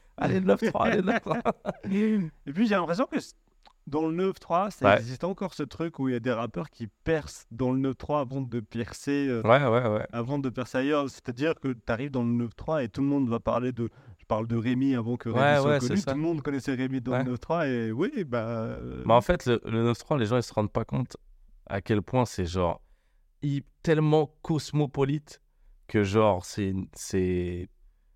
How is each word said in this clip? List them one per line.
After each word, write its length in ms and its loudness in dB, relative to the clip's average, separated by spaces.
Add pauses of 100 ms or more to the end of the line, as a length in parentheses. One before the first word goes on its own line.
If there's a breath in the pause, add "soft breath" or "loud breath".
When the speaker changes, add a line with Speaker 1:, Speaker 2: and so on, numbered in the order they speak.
(180)
Speaker 1:
allez, 220 0
le 80 0
neuf 160 4
trois, 240 2
allez, 100 2
le 60 2
neuf 180 0
trois. » 160 -2 (460)
Speaker 2:
<laughs> 80 -6
Et 280 2 (340)
puis, 120 2
j'ai 80 2
l'impression 320 0
que 140 -4
c-, 140 -12 (520)
dans 220 -2
le 80 -2
neuf 240 0
trois, 320 -2
ça 160 -2
Speaker 1:
Ouais. 100 8
Speaker 2:
existe 260 -6
encore 300 -4
ce 80 -6
truc 380 -6
où 100 -2
il 40 0
y 20 0
a 40 -2
des 120 -2
rappeurs 400 -4
qui 160 -12
percent 640 -6
dans 200 -2
le 60 0
neuf 200 0
trois 240 -2
avant 200 -6
de 180 -6
percer, 720 -4
euh, 140 -2
Speaker 1:
Ouais, 240 6
ouais, 200 4
ouais. 260 -2
Speaker 2:
avant 260 -4
de 100 -2
percer 300 -4
ailleurs. 320 0
C'est-à-dire 480 -4
que 140 -4
t'arrives 380 -4
dans 120 0
le 80 2
neuf 240 -2
trois 280 -2
et 60 -4
tout 120 -4
le 60 2
monde 220 2
va 100 0
parler 320 0
de, 180 -4 (280 loud breath)
je 80 -20
parle 220 -2
de 80 -2
Rémi 400 2
avant 200 -2
que 140 -6
Rémi 160 2
Speaker 1:
Ouais, 120 6
Speaker 2:
soit 160 4
Speaker 1:
ouais, 60 2
Speaker 2:
connu, 180 0
Speaker 1:
c'est 80 0
ça. 80 -2
Speaker 2:
tout 40 -4
le 60 -2
monde 180 -2
connaissait 320 -2
Rémi 280 -2
dans 100 -4
Speaker 1:
Ouais. 120 0
Speaker 2:
le 80 -2
neuf 80 -4
trois 280 -2
et 240 -2
oui, 340 -2
bah, 220 -2
euh, 580 -6
Speaker 1:
Mais 80 6
en 80 10
fait, 240 0
le, 200 2
le 180 0
neuf 160 2
trois, 180 -2
les 80 2
gens, 120 2
ils 60 2
se 100 -14
rendent 200 0
pas 120 -2
compte 320 -6 (500)
à 140 -4
quel 200 2
point 240 0
c'est, 220 -4
genre, 340 0 (640)
hi-, 200 -2 (200)
tellement 580 4
cosmopolite 1000 0 (480)
que, 160 4
genre, 420 4
c'est, 280 -2 (200)
c'est, 760 -2 (460)